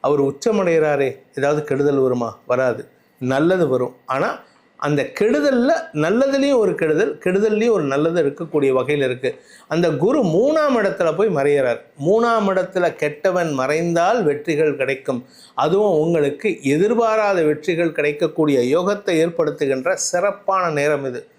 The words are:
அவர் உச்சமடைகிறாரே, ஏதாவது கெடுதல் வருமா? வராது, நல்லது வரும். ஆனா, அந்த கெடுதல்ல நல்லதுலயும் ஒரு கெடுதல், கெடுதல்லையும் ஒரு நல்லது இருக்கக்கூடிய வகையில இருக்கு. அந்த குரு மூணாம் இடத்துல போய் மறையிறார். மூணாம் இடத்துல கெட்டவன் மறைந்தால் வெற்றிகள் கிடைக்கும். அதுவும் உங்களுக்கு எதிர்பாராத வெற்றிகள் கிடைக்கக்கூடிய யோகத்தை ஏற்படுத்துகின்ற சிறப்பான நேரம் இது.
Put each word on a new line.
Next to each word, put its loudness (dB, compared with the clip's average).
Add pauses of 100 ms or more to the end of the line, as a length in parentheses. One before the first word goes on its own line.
அவர் 2
உச்சமடைகிறாரே, 0 (280)
ஏதாவது 0
கெடுதல் 2
வருமா? -2 (220)
வராது, 0 (520)
நல்லது 2
வரும். -2 (200)
ஆனா, 0 (560)
அந்த 0 (180)
கெடுதல்ல 2 (340)
நல்லதுலயும் 2
ஒரு 0
கெடுதல், 0 (120)
கெடுதல்லையும் 0
ஒரு -2
நல்லது 0
இருக்கக்கூடிய 0
வகையில 0
இருக்கு. -4 (440)
அந்த 2 (160)
குரு 2 (160)
மூணாம் 2
இடத்துல 0
போய் 2
மறையிறார். 2 (280)
மூணாம் 2
இடத்துல 0 (140)
கெட்டவன் -2 (100)
மறைந்தால் 0
வெற்றிகள் 0
கிடைக்கும். -4 (420)
அதுவும் 2
உங்களுக்கு 0 (240)
எதிர்பாராத 2 (100)
வெற்றிகள் -2
கிடைக்கக்கூடிய 0 (160)
யோகத்தை -2
ஏற்படுத்துகின்ற -2 (120)
சிறப்பான -2 (180)
நேரம் 0
இது. -10 (180)